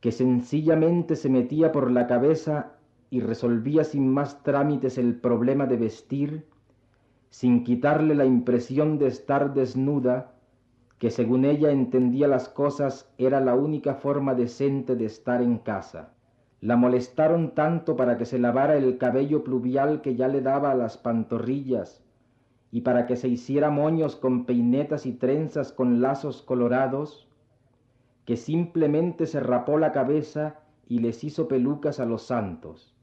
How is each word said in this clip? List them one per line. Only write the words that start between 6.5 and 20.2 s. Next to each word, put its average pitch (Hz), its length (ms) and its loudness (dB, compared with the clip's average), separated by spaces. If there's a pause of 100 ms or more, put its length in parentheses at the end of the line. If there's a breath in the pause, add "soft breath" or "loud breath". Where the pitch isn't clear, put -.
sin 120 340 2
quitarle 147 500 2
la 143 120 4
impresión 131 760 2
de 139 80 4
estar 139 460 -2
desnuda, 131 840 0 (640)
que 117 100 0
según 127 360 2
ella 147 260 2
entendía 127 560 2
las 127 220 0
cosas 143 680 -4
era 131 220 2
la 127 160 2
única 143 400 -2
forma 139 400 -2
decente 127 600 -2
de 113 100 -2
estar 123 360 -4
en 120 160 2
casa. 95 560 -10 (480)
La 117 160 2
molestaron 139 760 2
tanto 160 400 0
para 123 220 0
que 117 80 -4
se 127 140 -4
lavara 131 380 2
el 127 200 2
cabello 139 460 0
pluvial 135 580 -2
que 135 140 -4
ya 127 120 0